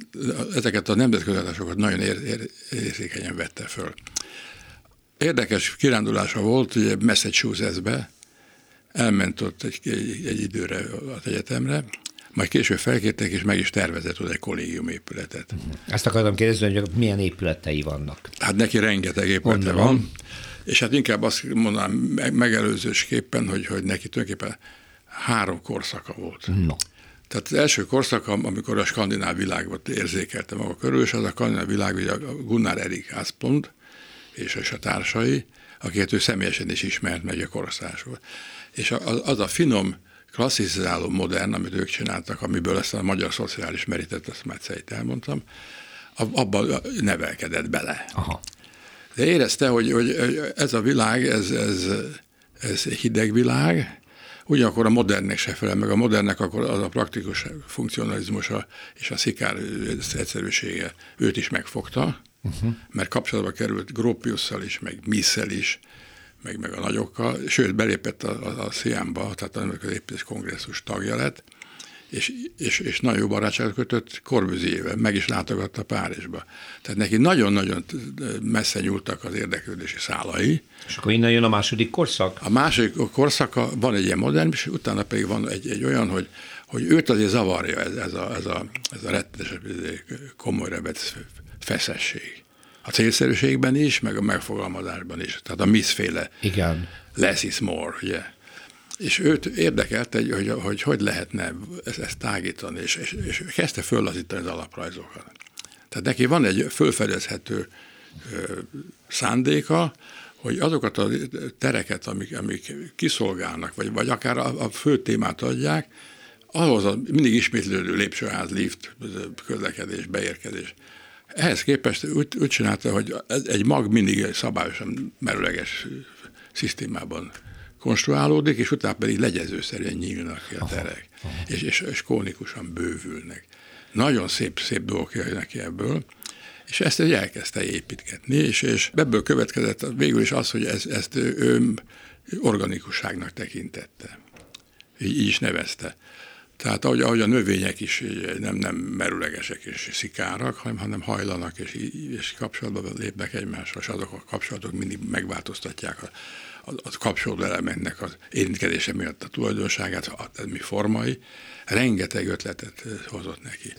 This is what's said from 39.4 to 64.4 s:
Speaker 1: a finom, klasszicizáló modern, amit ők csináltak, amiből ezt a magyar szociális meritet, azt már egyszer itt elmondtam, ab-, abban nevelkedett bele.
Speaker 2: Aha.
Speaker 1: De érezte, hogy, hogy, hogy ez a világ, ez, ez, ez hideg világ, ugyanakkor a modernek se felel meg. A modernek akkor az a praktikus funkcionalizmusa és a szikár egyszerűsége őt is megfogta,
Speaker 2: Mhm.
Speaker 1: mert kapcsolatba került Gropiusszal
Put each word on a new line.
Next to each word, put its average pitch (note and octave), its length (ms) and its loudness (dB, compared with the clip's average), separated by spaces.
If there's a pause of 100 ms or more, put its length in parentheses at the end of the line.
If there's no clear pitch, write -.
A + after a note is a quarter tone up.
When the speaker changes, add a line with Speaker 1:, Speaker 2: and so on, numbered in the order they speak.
Speaker 1:
a G2 80 2
finom, G#2 480 2 (360)
klasszicizáló F#2 760 0
modern, F2+ 440 0
amit F2+ 220 -2
ők F#2+ 140 0
csináltak, - 540 -4
amiből F#2 360 2
ezt - 160 -2
a G#2 80 -2
magyar F#2 320 0
szociális E2+ 500 -4
meritet, E2+ 440 -6
azt - 160 -12
már - 120 -10
egyszer - 200 -10
itt - 140 -12
elmondtam, B2 520 -6 (720)
ab-, A2 240 -2
abban G2+ 420 2 (200)
nevelkedett D#2+ 680 0
bele. D2+ 420 -2
Speaker 2:
Aha. - 280 -4 (760)
Speaker 1:
De A#2+ 100 2
érezte, C#3+ 440 4
hogy, A#2+ 240 4
hogy, A#2+ 260 4
hogy C3+ 220 2 (160)
ez C#3+ 160 0
a A2+ 80 4
világ, A#2+ 460 4
ez, G#2+ 240 2
ez, G#2 360 0 (760)
ez G#2 220 -2
hideg A2 500 2
világ, C3 680 4 (460)
ugyanakkor A#2 400 6
a G#2+ 40 8
modernek G2+ 480 4
se - 160 -2
felel G2+ 200 0
meg. G#2 160 2
A G2+ 60 4
modernek G#2 440 4
akkor G#2+ 200 -2 (100)
az G#2 120 0
a F#2+ 60 -2
praktikus G2+ 580 -2 (200)
funkcionalizmusa G#2+ 1000 -4 (280)
és - 160 -8
a B2+ 60 -6
szikár G#2 400 0 (600)
egyszerűsége F#2+ 800 -2 (220)
őt A2 200 4
is - 120 -2
megfogta, - 720 -2 (220)
Speaker 2:
Mhm. A2 260 -2 (220)
Speaker 1:
mert - 180 -2
kapcsolatba G#2+ 420 -2
került G2+ 420 -2
Gropiusszal A2 720 -2